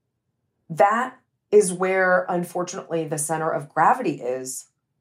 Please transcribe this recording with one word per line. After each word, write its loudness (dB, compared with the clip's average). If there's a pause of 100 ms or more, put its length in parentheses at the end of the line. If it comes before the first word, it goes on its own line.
(680)
that 0 (320)
is 6
where, 2
unfortunately, -4
the -6
center -4
of -6
gravity 2
is -8 (340)